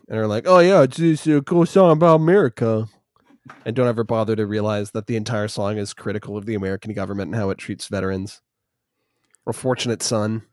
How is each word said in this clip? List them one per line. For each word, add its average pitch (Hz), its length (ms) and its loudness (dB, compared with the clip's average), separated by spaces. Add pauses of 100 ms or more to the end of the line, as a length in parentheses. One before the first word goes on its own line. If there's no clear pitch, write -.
and 110 100 -6
are 110 100 0
like, 107 200 -4
"Oh, 185 120 6
yeah, 175 240 6
it's 127 140 0
this, 160 300 0
uh, 147 140 4
cool 170 240 2
song 185 260 6
about 160 240 6
America." 127 720 2 (800)
And 120 100 -6
don't 123 120 2
ever 113 180 -2
bother 110 300 -2
to 107 100 -2
realize 104 460 -2
that 110 160 -8
the 120 80 -4
entire 107 320 -4
song 104 300 -4
is 101 160 -6
critical 101 440 -8
of 101 80 -10
the 113 80 -6
American 98 400 -6
government 98 400 -6
and - 20 -6
how 104 140 -2
it 98 80 -6
treats - 300 -12
veterans. 95 540 -6 (1040)
Or 117 80 -6
Fortunate 120 500 -4
Son. 110 500 -2